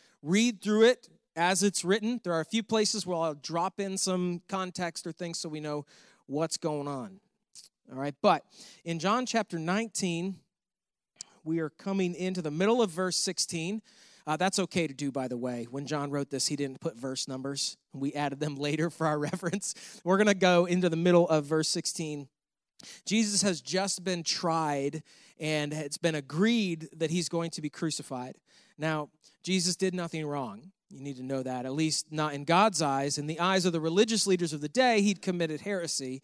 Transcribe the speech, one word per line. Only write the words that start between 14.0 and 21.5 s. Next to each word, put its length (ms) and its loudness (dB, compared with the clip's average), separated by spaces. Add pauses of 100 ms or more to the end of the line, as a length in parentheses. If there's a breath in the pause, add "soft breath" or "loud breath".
Uh, 100 0
that's 240 0
okay 260 0
to 80 -6
do, 160 -4
by 160 -2
the 100 -6
way. 340 -4
When 160 -8
John 240 -4
wrote 200 -2
this, 160 -2
he 80 -2
didn't 260 -4
put 140 -4
verse 320 -6
numbers. 520 -6 (140)
We 200 -4
added 260 -2
them 160 -2
<laughs> 140 -4
later 220 0
for 160 -2
our 120 2
reference. 560 -4 (300 loud breath)
We're 140 4
gonna 160 6
go 320 6
into 220 4
the 60 -2
middle 340 6
of 180 2
verse 220 2